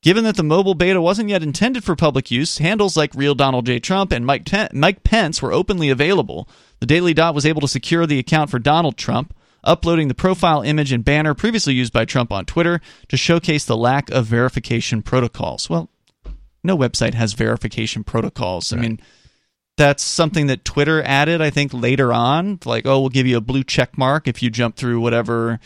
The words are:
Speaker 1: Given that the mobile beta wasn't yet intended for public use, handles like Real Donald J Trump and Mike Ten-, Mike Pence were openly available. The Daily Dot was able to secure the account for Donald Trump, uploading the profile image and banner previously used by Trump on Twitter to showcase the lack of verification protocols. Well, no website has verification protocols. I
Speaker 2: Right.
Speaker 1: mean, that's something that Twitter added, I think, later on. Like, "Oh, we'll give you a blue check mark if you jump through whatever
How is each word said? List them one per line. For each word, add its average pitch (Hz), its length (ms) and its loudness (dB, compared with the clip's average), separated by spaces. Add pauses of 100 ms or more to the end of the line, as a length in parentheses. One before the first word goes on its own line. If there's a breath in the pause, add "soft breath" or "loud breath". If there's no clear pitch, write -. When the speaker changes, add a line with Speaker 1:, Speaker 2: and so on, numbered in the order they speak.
Speaker 1:
Given 208 220 4
that 214 120 0
the 175 60 0
mobile 180 320 2
beta 180 260 2
wasn't 202 280 0
yet 190 140 0
intended 214 400 -2
for 170 120 -2
public 135 360 0
use, 131 280 -2
handles 196 360 0
like 151 200 0
Real 143 200 0
Donald 131 300 2
J 120 140 0
Trump 190 340 -2
and 120 120 -2
Mike 135 200 0
Ten-, 202 260 -2
Mike 165 320 0
Pence 214 380 0
were 127 100 -4
openly 165 380 0
available. 135 580 0 (320 soft breath)
The - 60 -4
Daily 165 300 2
Dot 160 200 2
was 147 120 0
able 156 140 0
to 143 60 -2
secure 165 380 0
the 147 140 0
account 151 320 0
for 127 80 -2
Donald 147 360 2
Trump, 123 380 -4 (300)
uploading 165 440 2
the 123 60 -2
profile 165 480 2
image 147 320 0
and 117 100 0
banner 151 300 2
previously 214 400 0
used 127 180 0
by 113 140 2
Trump 123 260 0
on 98 140 -4
Twitter 170 340 0 (300 loud breath)
to 135 80 -2
showcase 160 480 2
the 113 100 0
lack 127 360 0
of 120 160 0
verification 117 760 -2
protocols. - 680 -4
Well, 165 220 -4 (760)
no 180 140 0
website 120 380 0
has 113 180 -2
verification 113 680 -4
protocols. 95 680 -6
I 120 60 -6
Speaker 2:
Right. 120 60 -2
Speaker 1:
mean, 113 160 -4 (760 soft breath)
that's 143 260 4
something 156 440 0
that 131 160 -2
Twitter 156 400 0
added, 151 380 2
I 151 80 2
think, 143 240 -2
later 123 400 2
on. 160 520 0
Like, 117 200 -2
"Oh, 135 160 2
we'll 131 80 0
give 127 180 0
you 123 100 2
a 113 40 0
blue 131 220 -2
check - 340 0
mark 135 300 0
if 120 160 -4
you 120 80 0
jump 117 260 -2
through 120 240 -2
whatever 117 640 0